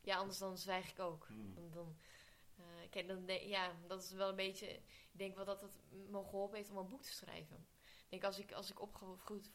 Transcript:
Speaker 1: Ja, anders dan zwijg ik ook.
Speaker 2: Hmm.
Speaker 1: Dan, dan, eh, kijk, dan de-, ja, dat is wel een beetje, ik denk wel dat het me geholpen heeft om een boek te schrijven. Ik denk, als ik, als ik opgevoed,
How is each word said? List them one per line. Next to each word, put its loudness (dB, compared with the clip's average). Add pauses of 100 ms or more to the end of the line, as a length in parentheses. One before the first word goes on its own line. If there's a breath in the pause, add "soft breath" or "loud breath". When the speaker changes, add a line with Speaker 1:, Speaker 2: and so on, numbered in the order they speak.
Speaker 1:
Ja, 8
anders 4
dan 2
zwijg 4
ik -6
ook. 0
Speaker 2:
Hmm. -6
Speaker 1:
Dan, -6
dan, -4 (600 loud breath)
eh, -14 (260)
kijk, 0
dan 0
de-, 4
ja, 6 (140)
dat 0
is -6
wel 6
een 2
beetje, 4 (440 loud breath)
ik -8
denk 0
wel -2
dat 2
het -8 (380)
me 0
geholpen 2
heeft -4
om -6
een 0
boek -6
te -4
schrijven. -6 (180)
Ik -18
denk, 0
als 4
ik, -6
als -2
ik -6
opgevoed, -4